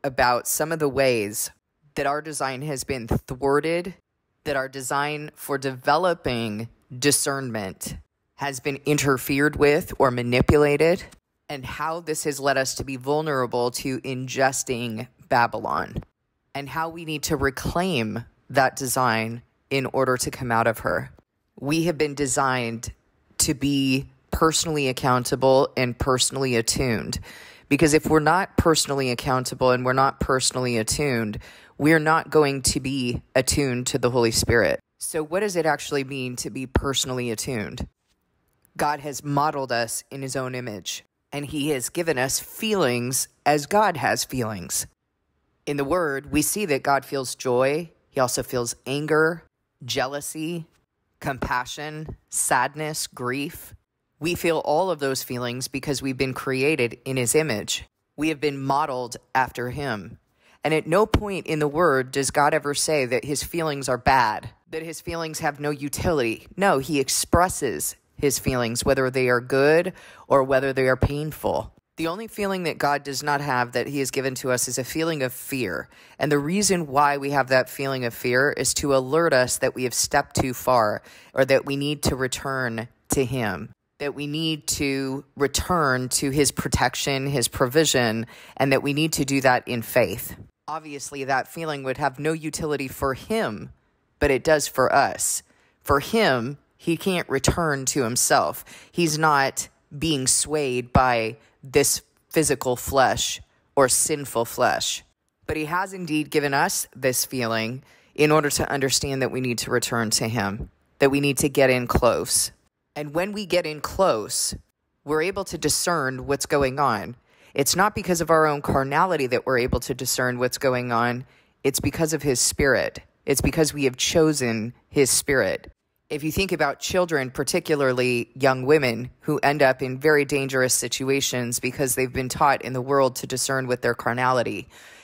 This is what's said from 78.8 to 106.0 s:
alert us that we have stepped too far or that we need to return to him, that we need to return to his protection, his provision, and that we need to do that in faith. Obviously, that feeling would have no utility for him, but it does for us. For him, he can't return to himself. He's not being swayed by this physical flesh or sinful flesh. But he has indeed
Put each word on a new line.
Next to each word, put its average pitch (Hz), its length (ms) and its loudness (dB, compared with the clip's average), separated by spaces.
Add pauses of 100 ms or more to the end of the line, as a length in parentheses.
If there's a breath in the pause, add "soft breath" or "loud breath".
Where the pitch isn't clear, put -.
alert 147 380 2
us 127 240 2
that - 180 -2
we 127 80 -4
have 123 100 -2
stepped - 440 0
too 131 160 0
far 113 500 2 (300 loud breath)
or 135 120 4
that 135 200 4
we 139 100 -4
need 143 280 -4
to - 120 0
return 127 720 -4 (220)
to 135 160 2
him, 110 440 -4 (300)
that 143 160 -6
we 147 100 -8
need 156 420 -4
to 135 560 -2 (120)
return 135 760 0
to - 200 -2
his 135 220 2
protection, - 760 -2
his 139 220 0
provision, 123 760 2 (300 loud breath)
and 135 160 2
that 135 100 4
we 143 120 -2
need 156 200 0
to 147 120 -2
do 139 160 0
that 127 260 2
in 120 140 -4
faith. 113 540 -2 (320)
Obviously, 147 580 -10
that 131 240 0
feeling 156 340 -6
would 131 140 -4
have 139 220 -2
no 151 120 -2
utility 151 560 -4
for 135 260 -4
him, 127 600 -6 (440)
but 143 140 2
it 127 140 0
does 156 200 4
for - 280 2
us. - 500 0 (380 soft breath)
For 139 180 2
him, 143 580 0 (200)
he 170 180 -2
can't 175 320 -2
return 139 600 0
to 139 160 0
himself. 117 600 0 (260 loud breath)
He's 160 280 0
not 147 500 2 (280)
being 143 300 -2
swayed 135 680 0
by 117 420 2 (260 soft breath)
this 139 400 2 (280)
physical 135 480 0
flesh - 640 0 (340)
or 131 140 6
sinful 139 560 0
flesh. - 580 0 (420)
But 156 120 -4
he 151 80 -4
has 180 260 -4
indeed 156 380 -4